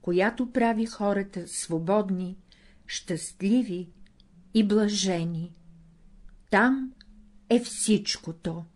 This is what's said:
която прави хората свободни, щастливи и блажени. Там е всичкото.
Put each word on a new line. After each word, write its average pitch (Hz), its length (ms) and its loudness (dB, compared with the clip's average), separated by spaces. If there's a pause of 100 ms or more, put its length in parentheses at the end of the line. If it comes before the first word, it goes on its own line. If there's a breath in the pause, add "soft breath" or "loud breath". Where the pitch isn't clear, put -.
която 226 520 0
прави 233 340 2
хората 196 640 -4
свободни, 185 880 -2 (480 soft breath)
щастливи 185 1040 -2 (640)
и 214 140 4
блажени. 190 880 0 (960)
Там 262 420 2 (580)
е 233 100 4
всичкото. 170 1040 -2 (120)